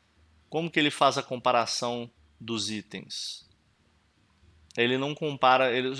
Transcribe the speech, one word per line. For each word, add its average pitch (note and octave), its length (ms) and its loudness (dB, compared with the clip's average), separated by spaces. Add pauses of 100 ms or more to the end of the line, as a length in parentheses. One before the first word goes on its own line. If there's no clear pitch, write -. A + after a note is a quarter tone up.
(480)
Como E3 220 -4
que E3 100 -2
ele D3 120 4
faz C3+ 260 4
a C3 60 -2
comparação A#2+ 840 0 (320)
dos A2 300 -6
itens? - 840 -12 (1200)
Ele B2 220 0
não C#3+ 160 -4
compara, C3 580 2
ele, B2+ 180 0 (100)